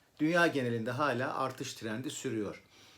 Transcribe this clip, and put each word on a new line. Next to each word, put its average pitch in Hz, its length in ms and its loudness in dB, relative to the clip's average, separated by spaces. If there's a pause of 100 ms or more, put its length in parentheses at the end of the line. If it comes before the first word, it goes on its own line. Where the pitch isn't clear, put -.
(200)
Dünya 170 260 6
genelinde 120 440 0
hala 131 480 0
artış 127 360 -4
trendi 110 360 -6
sürüyor. 110 520 -4 (360)